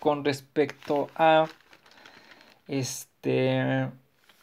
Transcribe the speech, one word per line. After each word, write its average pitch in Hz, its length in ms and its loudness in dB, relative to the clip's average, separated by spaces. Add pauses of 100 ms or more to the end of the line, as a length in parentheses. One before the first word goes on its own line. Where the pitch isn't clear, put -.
con 147 240 0
respecto - 880 -2
a, 160 320 4 (1200)
este... 131 1200 -2 (560)